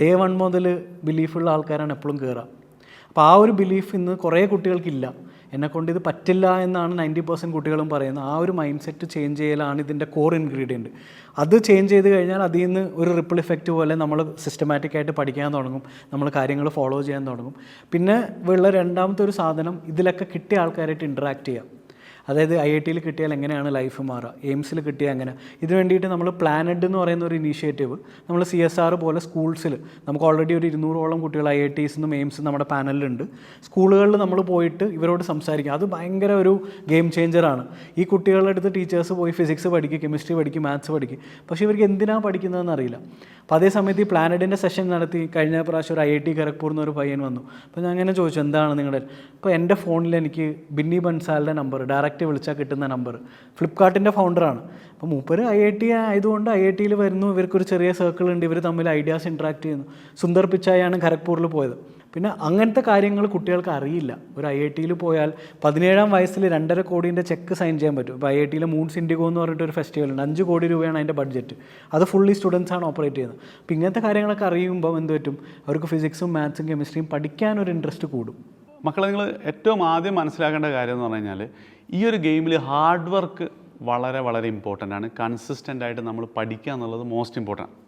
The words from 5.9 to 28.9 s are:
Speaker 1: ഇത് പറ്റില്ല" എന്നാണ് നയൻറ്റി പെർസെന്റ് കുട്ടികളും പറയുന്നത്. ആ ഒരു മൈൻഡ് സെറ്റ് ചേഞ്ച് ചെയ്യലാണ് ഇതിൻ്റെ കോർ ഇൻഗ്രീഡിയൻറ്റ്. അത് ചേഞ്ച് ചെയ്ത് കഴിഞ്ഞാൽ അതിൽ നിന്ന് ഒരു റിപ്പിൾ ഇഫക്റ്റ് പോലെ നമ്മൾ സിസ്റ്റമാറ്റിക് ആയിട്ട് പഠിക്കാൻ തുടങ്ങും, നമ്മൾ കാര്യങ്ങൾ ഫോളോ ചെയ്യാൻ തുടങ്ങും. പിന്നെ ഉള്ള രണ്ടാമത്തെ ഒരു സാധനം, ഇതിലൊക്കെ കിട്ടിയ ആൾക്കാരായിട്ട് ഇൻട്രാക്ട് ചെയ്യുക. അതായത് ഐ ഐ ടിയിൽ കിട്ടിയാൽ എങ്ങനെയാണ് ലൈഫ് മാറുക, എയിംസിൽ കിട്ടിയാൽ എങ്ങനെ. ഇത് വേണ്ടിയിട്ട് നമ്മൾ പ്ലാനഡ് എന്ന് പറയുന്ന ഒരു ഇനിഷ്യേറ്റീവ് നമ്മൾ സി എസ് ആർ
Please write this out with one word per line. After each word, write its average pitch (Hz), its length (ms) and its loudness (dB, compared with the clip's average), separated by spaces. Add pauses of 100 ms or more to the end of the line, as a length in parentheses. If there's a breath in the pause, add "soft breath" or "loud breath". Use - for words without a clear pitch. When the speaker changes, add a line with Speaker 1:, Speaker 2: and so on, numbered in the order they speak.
Speaker 1:
ഇത് 180 120 -2
പറ്റില്ല" 185 400 2 (220)
എന്നാണ് 175 320 -2
നയൻറ്റി 160 280 -2
പെർസെന്റ് 170 280 -4
കുട്ടികളും 156 400 -2
പറയുന്നത്. 135 360 -4
ആ 156 120 -2
ഒരു 180 160 0
മൈൻഡ് 147 260 -4
സെറ്റ് 160 300 -10
ചേഞ്ച് 147 260 -4
ചെയ്യലാണ് 147 440 -2
ഇതിൻ്റെ 147 200 -6 (100)
കോർ 156 240 2
ഇൻഗ്രീഡിയൻറ്റ്. 131 520 -6 (520 loud breath)
അത് 165 120 8 (120)
ചേഞ്ച് 196 260 6
ചെയ്ത് 196 200 8
കഴിഞ്ഞാൽ 190 340 2
അതിൽ 175 180 2
നിന്ന് 185 180 0 (180)
ഒരു 175 180 4
റിപ്പിൾ 170 240 0
ഇഫക്റ്റ് 165 340 -2
പോലെ 160 260 2
നമ്മൾ 151 160 2 (260)
സിസ്റ്റമാറ്റിക് 147 520 -2
ആയിട്ട് 151 220 -2
പഠിക്കാൻ 143 380 -2
തുടങ്ങും, 131 260 -6 (300 loud breath)
നമ്മൾ 143 160 -2 (100)
കാര്യങ്ങൾ 143 300 0 (100)
ഫോളോ 135 300 -2
ചെയ്യാൻ 139 200 -6
തുടങ്ങും. 123 260 -10 (380 loud breath)
പിന്നെ 185 240 2 (380)
ഉള്ള 185 140 6 (100)
രണ്ടാമത്തെ 185 480 0
ഒരു 202 140 -4
സാധനം, 160 360 -2 (160)
ഇതിലൊക്കെ 180 400 0
കിട്ടിയ 175 300 0
ആൾക്കാരായിട്ട് 160 480 -4
ഇൻട്രാക്ട് 139 360 -6
ചെയ്യുക. 120 240 -8 (580 loud breath)
അതായത് 156 240 2 (120)
ഐ - 100 2
ഐ - 80 2
ടിയിൽ 165 220 -2
കിട്ടിയാൽ 156 300 -4
എങ്ങനെയാണ് 143 400 -4
ലൈഫ് 131 340 -4
മാറുക, 120 200 -8 (200)
എയിംസിൽ 143 360 -4
കിട്ടിയാൽ 143 300 -2
എങ്ങനെ. 127 160 -6 (320 loud breath)
ഇത് 165 140 -2
വേണ്ടിയിട്ട് 185 340 4
നമ്മൾ 175 160 -2 (140)
പ്ലാനഡ് 170 460 2
എന്ന് 190 140 0
പറയുന്ന 170 280 0
ഒരു 165 100 -2
ഇനിഷ്യേറ്റീവ് 147 560 -2 (320 loud breath)
നമ്മൾ 175 140 0 (100)
സി 180 60 0 (100)
എസ് 170 160 0
ആർ 165 180 4